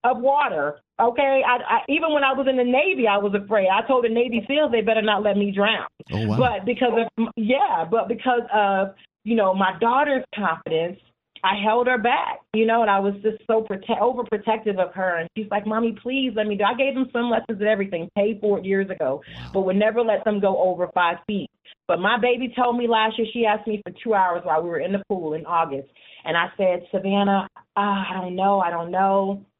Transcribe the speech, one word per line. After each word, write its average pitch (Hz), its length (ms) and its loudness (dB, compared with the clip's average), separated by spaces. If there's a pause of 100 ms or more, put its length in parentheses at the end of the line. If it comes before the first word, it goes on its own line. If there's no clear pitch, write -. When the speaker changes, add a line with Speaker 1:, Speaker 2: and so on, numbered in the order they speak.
Speaker 1:
of 240 160 0
water. 233 640 0 (200)
Okay, 269 440 2
I, 247 120 2
I, 233 220 0 (100)
even 320 240 0
when 285 100 2
I 269 100 2
was 269 160 0
in 269 80 2
the 247 60 2
Navy, 254 460 2
I 202 100 4
was 202 160 -2
afraid. 202 340 0
I 196 180 2
told 254 180 2
the 233 40 0
Navy 233 380 0
seals 285 240 0
they 233 100 2
better 220 220 0
not 208 220 2
let 202 120 2
me 202 140 0
drown. 202 360 0 (260)
Speaker 2:
Oh, 107 140 -2
wow. - 120 0
Speaker 1:
But 226 280 0
because 240 260 0
of 226 160 0 (100)
m-, 226 180 -2
yeah, 226 520 0
but 196 180 0
because 240 360 -2 (120)
of, 196 400 2 (300)
you 220 100 0
know, 196 200 2
my 190 260 0
daughter's 262 520 2
confidence, 165 680 -4 (420)
I 196 180 0
held 226 280 2
her 254 100 2
back, 240 400 -2 (140)
you 220 120 2
know, 226 180 2
and 208 80 2
I 196 100 4
was 202 220 -2
just 214 160 -2 (100)
so 220 200 0
prote-, 196 320 -6
overprotective 220 760 -2
of 180 160 -2
her. 185 240 -2
And 170 180 -6
she's 214 140 -6
like, 208 160 -2
"Mommy, 220 340 -2
please 254 360 -2
let 214 100 0
me 208 100 -4
do." 202 80 0
I 220 100 2
gave 262 200 0
them 262 160 -2
swim 240 200 -2
lessons 226 300 -2
and 208 80 2
everything, 196 480 -2
paid 208 240 0
for 202 180 0
it - 60 -8
years 190 260 0
ago, 135 320 -2 (120)
Speaker 2:
Wow. - 180 -16
Speaker 1:
but 196 140 0
would 185 100 2
never 214 240 2
let 220 240 2
them 208 160 0
go 190 220 2
over 180 320 0
five 175 320 2
feet. 196 240 -4 (360)
But 170 120 0
my 208 220 2
baby 247 360 0
told 247 220 2
me 240 100 -2
last 220 300 2
year, 226 140 0
she 233 140 0
asked 214 200 0
me 214 180 -4
for 180 80 -12 (100)
two 220 120 0
hours 180 300 2
while 160 180 2
we 175 80 -4
were 170 100 -2
in 185 120 -2
the 196 160 -2
pool 165 260 -4
in 156 100 -8
August. 151 440 -2 (360)
And 165 120 -2
I 175 200 0
said, 180 360 0
"Savannah, 196 560 0 (280)
uh, 202 40 0
I 196 420 -2
don't 180 140 -8
know, 196 240 2
I 170 100 0
don't 170 220 -6
know." 196 520 0 (160)